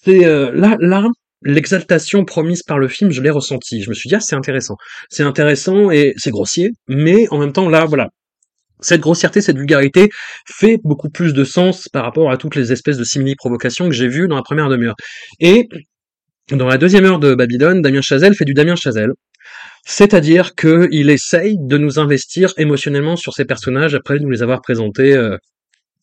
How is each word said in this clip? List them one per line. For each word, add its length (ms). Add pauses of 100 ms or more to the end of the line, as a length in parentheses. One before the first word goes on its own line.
C'est, 200
euh, 280
là, 260
là, 260 (360)
l'exaltation 840
promise 400
par 160
le 80
film, 240
je 100
l'ai 80
ressentie. 520
Je 80
me 40
suis 140
dit, « 80
Ah, 60
c'est 160
intéressant. 400 (320)
C'est 140
intéressant 680
et 240
c'est 160
grossier, 380 (180)
mais 440
en 80
même 120
temps, 160
là, 160
voilà. » 240 (720)
Cette 220
grossièreté, 400
cette 160
vulgarité 500 (400)
fait 380
beaucoup 240
plus 240
de 100
sens 460
par 160
rapport 260
à 60
toutes 180
les 160
espèces 260
de 60
simili-provocations 840
que 40
j'ai 140
vues 220
dans 80
la 60
première 260
demi-heure. 260 (460)
Et 260 (840)
dans 160
la 100
deuxième 260
heure 160
de 160
Babylone, 460
Damien 200
Chazelle 320
fait 120
du 80
Damien 240
Chazelle. 340 (720)
C'est-à-dire 720
qu'il 540
essaye 500
de 180
nous 220
investir 560
émotionnellement 640
sur 160
ces 100
personnages 500
après 260
nous 100
les 120
avoir 200
présentés, 520
euh, 220 (680)